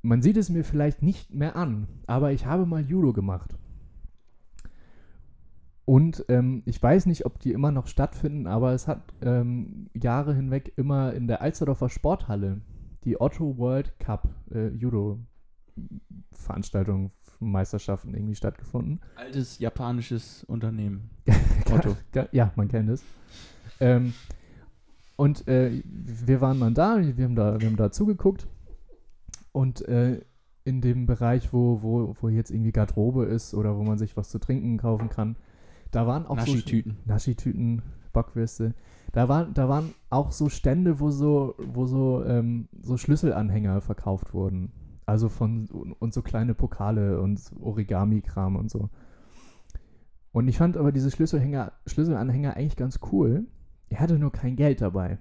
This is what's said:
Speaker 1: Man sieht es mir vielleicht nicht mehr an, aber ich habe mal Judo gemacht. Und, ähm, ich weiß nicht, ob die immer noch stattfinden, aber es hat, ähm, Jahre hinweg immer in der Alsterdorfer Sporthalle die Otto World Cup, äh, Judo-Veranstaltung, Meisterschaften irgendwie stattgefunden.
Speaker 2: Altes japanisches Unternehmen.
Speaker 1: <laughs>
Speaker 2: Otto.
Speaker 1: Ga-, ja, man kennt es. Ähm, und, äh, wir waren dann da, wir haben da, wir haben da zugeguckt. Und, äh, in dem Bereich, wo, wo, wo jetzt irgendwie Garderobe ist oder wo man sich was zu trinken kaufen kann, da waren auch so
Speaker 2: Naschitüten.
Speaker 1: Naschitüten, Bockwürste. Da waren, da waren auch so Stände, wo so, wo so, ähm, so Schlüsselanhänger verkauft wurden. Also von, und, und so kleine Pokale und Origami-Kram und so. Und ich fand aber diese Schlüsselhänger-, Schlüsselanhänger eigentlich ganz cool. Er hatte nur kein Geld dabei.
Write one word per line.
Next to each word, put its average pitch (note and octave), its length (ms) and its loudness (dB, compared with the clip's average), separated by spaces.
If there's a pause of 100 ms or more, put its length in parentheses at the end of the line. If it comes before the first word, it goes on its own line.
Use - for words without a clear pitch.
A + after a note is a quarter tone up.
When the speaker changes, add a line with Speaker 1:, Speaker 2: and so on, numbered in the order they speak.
Speaker 1:
Man A#2 180 6
sieht G3 160 6
es G3 120 2
mir E3+ 140 0
vielleicht D3 380 0
nicht - 320 0
mehr C#3+ 240 -2
an, A2+ 300 -2 (180)
aber C#3 260 0
ich C3 140 -2
habe F3 220 0
mal D#3+ 140 -2
Judo D3 320 2
gemacht. G2 420 -4 (2250)
Und, D3 420 6
ähm, B2 380 2
ich A#2+ 180 -2
weiß F3 240 6
nicht, - 180 0
ob - 140 -6
die B2 140 -2
immer C#3 180 2
noch C3 160 -2
stattfinden, D3 580 -2
aber A#2 280 2
es B2+ 140 -4
hat, - 140 -4 (200)
ähm, B2 720 -2
Jahre B2+ 420 0
hinweg C3+ 400 -2
immer C3+ 380 0
in B2 140 -4
der A#2 140 0
Alsterdorfer C#3 480 -2
Sporthalle G#2 720 -2 (440)
die A#2+ 160 0
Otto C3+ 360 0
World B2+ 420 -2
Cup, - 280 -2 (260)
äh, A2 140 -2
Judo-Veranstaltung, G#2 2500 -6 (280)
Meisterschaften G2+ 760 -2
irgendwie G#2+ 220 -4
stattgefunden. - 640 -6 (160)
Speaker 2:
Altes C3 440 -8
japanisches A#2+ 840 -6
Unternehmen. A2 640 -6 (160)
Speaker 1:
<laughs> - 480 6
Speaker 2:
Otto. G2+ 220 4 (160)
Speaker 1:
Ga-, C3 220 0
ja, A#2 220 6
man G#2 120 2
kennt A2 220 0
es. C3 140 -2 (760)
Ähm, B2 340 4 (1000)
und, C#3+ 320 2
äh, B2+ 380 4
wir B2 560 0
waren C3 180 4
dann A#2 140 4
da, G3 260 6
wir C3 260 2
haben B2 100 0
da, A2 260 4
wir A2 60 2
haben A2 100 2
da G#2 140 4
zugeguckt. F#3+ 560 2 (1040)
Und, C3 340 0
äh, B2 320 2 (460)
in C3 160 -2
dem B2 240 2
Bereich, A#2+ 480 2
wo, A#2+ 280 4
wo, A2+ 380 0
wo A#2 100 -2
jetzt A2+ 220 0
irgendwie A2 220 0
Garderobe A2+ 520 2
ist A2+ 280 -4
oder G#2 240 0
wo G#2+ 60 -2
man G#2+ 140 0
sich A2 200 -4
was G#2 120 -6
zu A2+ 80 -8
trinken A#2+ 400 -2
kaufen A2+ 320 0
kann, A2+ 280 -4 (540)
da A#2 140 2
waren C#3+ 200 -2
auch C#3 160 -4
so B2+ 100 0
Speaker 2:
Naschitüten. A2+ 540 -2
Speaker 1:
Naschitüten, A#2 760 -2 (300)
Bockwürste. A2+ 640 -2 (400)
Da A#2+ 160 4
waren, D#3+ 240 0
da C3 160 2
waren D#3 240 -2 (160)
auch C#3+ 240 0
so D3 160 0
Stände, D#3+ 500 2
wo D3 120 2
so, C#3+ 480 2
wo B2 260 -4
so, B2+ 400 2
ähm, A#2 420 0 (140)
so B2 160 -2
Schlüsselanhänger G#2+ 840 2
verkauft - 540 -4
wurden. F#2 400 -4 (320)
Also G#2+ 240 2
von, A2 400 -2
und, - 240 -12
und A2+ 200 -6
so B2 80 -2
kleine A#2 320 -2
Pokale G2+ 680 0
und G2 180 0 (220)
Origami-Kram G2 960 0
und A2 120 -4
so. G#2 200 -4 (1400)
Und A#2+ 160 2
ich A2+ 80 0
fand E3+ 180 4
aber C#3+ 160 2
diese C3+ 180 0
Schlüsselhänger-, C#3 600 0 (140)
Schlüsselanhänger C#3 720 0
eigentlich D3 180 -2
ganz C3 240 -4 (140)
cool. D#3 320 2 (420)
Er - 140 -4
hatte E3 180 4
nur C#3+ 140 0
kein B2+ 240 -4
Geld C#3 240 4
dabei. F#2 400 0